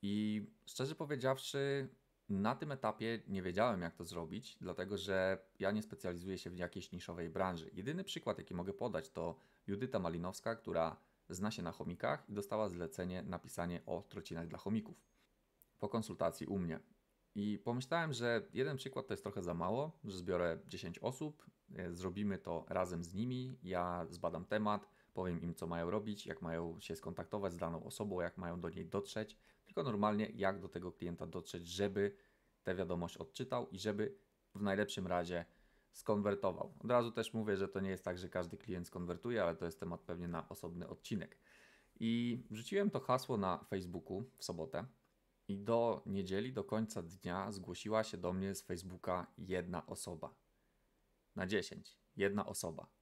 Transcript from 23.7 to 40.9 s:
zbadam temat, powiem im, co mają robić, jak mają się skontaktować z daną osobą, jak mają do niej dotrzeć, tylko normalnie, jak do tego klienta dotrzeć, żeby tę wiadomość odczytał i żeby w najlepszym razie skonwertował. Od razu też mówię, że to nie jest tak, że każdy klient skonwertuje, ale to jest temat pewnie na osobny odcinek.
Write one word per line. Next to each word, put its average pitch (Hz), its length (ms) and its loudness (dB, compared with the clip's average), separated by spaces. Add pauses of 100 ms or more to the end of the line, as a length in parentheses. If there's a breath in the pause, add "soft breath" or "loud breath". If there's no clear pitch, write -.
zbadam 87 360 -2
temat, 104 440 2 (240 soft breath)
powiem 90 280 0
im, 85 140 -2
co 85 120 -4
mają 85 220 0
robić, 104 360 -2
jak - 160 -6
mają 85 380 -2
się 85 160 -6
skontaktować 87 580 -2
z 87 40 -6
daną 82 260 -2
osobą, 95 380 -2
jak 85 160 0
mają 87 240 -4
do 87 80 -2
niej 85 160 -6
dotrzeć, 101 520 -2 (280 soft breath)
tylko - 180 -4
normalnie, 107 420 4
jak 98 340 2
do 92 100 -8
tego 87 220 -4
klienta 87 360 -4
dotrzeć, 87 400 -6
żeby 101 480 2 (480 soft breath)
tę 95 120 2
wiadomość 85 420 0
odczytał 123 520 -2
i 92 100 -10
żeby 104 360 0 (400)
w 98 60 -4
najlepszym 101 460 2
razie 87 380 2 (460 soft breath)
skonwertował. 101 880 2
Od 113 120 0
razu 120 200 6
też 113 220 -2
mówię, 107 240 4
że 95 100 4
to 95 120 0
nie 95 100 2
jest 92 140 -2
tak, 90 140 0
że 90 120 -6
każdy 87 280 -2
klient 90 300 -4
skonwertuje, 90 560 0
ale 85 120 4
to 85 100 -4
jest 82 140 -4
temat 85 220 -4
pewnie 87 260 -4
na 85 220 -4
osobny 87 380 -8
odcinek. - 500 -4 (600 loud breath)